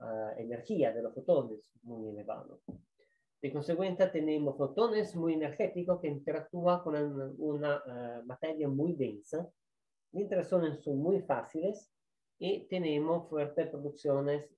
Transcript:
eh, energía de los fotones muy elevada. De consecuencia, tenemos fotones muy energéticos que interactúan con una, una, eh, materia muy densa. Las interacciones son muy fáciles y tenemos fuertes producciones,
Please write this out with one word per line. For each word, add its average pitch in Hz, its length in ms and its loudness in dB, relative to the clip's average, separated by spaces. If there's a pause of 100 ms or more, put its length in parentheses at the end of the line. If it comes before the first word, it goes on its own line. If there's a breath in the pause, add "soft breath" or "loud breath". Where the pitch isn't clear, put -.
eh, 110 420 -4
energía 120 500 0
de 113 100 -4
los 113 100 -4
fotones 127 580 0 (120)
muy 113 260 -8
elevada. 107 480 -10 (840)
De 135 100 -4
consecuencia, 175 580 2
tenemos 151 460 2
fotones 214 580 2
muy 165 200 2
energéticos 175 640 0
que 160 80 -2
interactúan 160 760 0
con 160 120 -2
una, 139 420 -2
una, 147 500 0
eh, 120 380 -8
materia 151 440 -2
muy 147 260 2
densa. 135 520 -4 (640)
Las 180 100 -2
interacciones 175 600 0
son 143 140 0
muy 180 240 2
fáciles 160 720 -2 (460)
y - 300 -2
tenemos 165 600 2
fuertes 156 400 0
producciones, 143 880 0